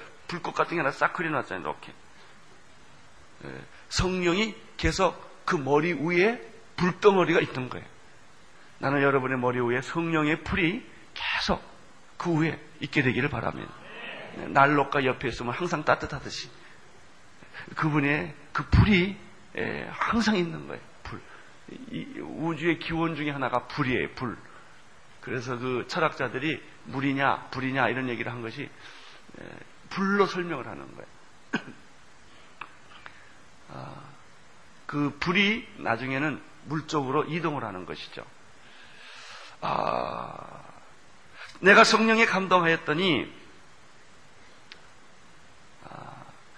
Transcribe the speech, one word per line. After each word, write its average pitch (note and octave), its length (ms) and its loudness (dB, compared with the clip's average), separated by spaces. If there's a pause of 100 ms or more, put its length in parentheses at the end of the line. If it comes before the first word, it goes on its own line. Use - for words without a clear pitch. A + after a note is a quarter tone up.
(280)
불꽃 E3 260 -8
같은 D#3+ 220 2
게 E3+ 60 2
하나 C3+ 100 2
싹 - 220 0
그려놨잖아요, C3+ 500 -2
이렇게. - 300 -8 (1500)
예, C2 160 -12 (280)
성령이 F#3 640 2 (220)
계속 - 680 0
그 F3+ 100 2
머리 D3+ 380 2
위에 F3 480 2 (360)
불덩어리가 F3+ 640 6
있던 B2+ 280 -4
거예요. G2+ 160 -10 (920)
나는 C#3 220 0
여러분의 C3+ 360 4
머리 B2 220 0
위에 B2 220 2
성령의 D#3+ 600 0
불이 F#3+ 420 -2 (280)
계속 - 480 -2 (560)
그 E3 220 2
위에 D#3 200 0 (200)
있게 - 240 0
되기를 B2+ 260 2
바랍니다. C#2+ 420 -6 (640)
네, - 120 -10
난로가 C#3 580 4
옆에 B2+ 220 0
있으면 A#2+ 260 -4
항상 E3 320 -2
따뜻하듯이 C#3 640 -2 (1300)
그분의 D3+ 580 2 (180)
그 - 180 -4
불이, G3 460 8 (420)
예, - 340 -6
항상 G#3+ 440 2
있는 D#3+ 320 -2
거예요. C#3 140 -10 (220)
불. - 180 -12 (720)
이 - 280 -10
우주의 D#3 600 -2
기원 E3 360 -2
중에 D3 140 -4
하나가 B2+ 380 -2
불이에요, B2 480 0
불. A#2 220 -6 (840)
그래서 B2 360 -6
그 B2 300 -2
철학자들이 C#3 760 -2 (240)
물이냐 C3+ 640 0
불이냐 C3 380 0
이런 B2+ 200 -2
얘기를 A2+ 220 -4
한 A#2+ 100 -10
것이, A2+ 280 -10 (720)
예, G1+ 100 -14 (400)
불로 G3 360 4
설명을 E3+ 420 -4
하는 C#2 280 -12
거예요. - 120 -14 (460)
<clears throat> - 200 -6 (2000)
아, C3+ 260 -14 (880)
그 C#3+ 340 -2
불이 G3+ 480 2 (100)
나중에는 C3 640 -2 (240)
물 D3 220 -4
쪽으로 C#3 380 0
이동을 D#3 380 -2
하는 F#2 220 -8
것이죠. - 400 -10 (1400)
아, - 1000 -4 (1000)
"내가 G3+ 220 12
성령에 A3 420 6
감동하였더니", E3+ 1080 2 (2500)
아, - 340 -16 (340)